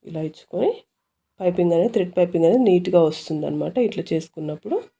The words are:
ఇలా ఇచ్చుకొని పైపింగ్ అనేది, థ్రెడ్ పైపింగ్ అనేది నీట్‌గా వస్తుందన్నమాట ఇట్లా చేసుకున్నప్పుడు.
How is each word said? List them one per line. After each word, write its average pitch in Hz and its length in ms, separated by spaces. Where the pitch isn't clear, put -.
ఇలా 160 180
ఇచ్చుకొని 175 480
పైపింగ్ 180 320
అనేది, 175 180
థ్రెడ్ 208 220
పైపింగ్ 175 340
అనేది 233 160
నీట్‌గా 180 380
వస్తుందన్నమాట 151 800
ఇట్లా 220 240
చేసుకున్నప్పుడు. 160 760